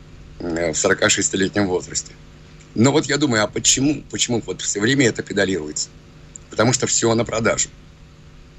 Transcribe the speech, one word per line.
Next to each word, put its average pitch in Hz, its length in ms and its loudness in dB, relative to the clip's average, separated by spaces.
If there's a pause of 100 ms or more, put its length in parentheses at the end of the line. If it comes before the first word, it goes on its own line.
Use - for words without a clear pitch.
(400)
э, 85 340 -2
в - 40 -4
сорока 101 320 2
шестилетнем 98 580 0
возрасте. 82 460 -4 (640)
Но 123 160 4
вот 151 140 2
я 143 120 0
думаю, 123 260 2
а 104 40 0
почему, - 600 0
почему 107 360 -2
вот 92 160 -8
всё - 200 -4
время 131 260 4
это 107 140 0
педалируется? 95 680 -2 (600)
Потому 120 240 2
что 117 140 -2
всё 117 280 2
на 117 100 2
продажу. 104 440 0 (880)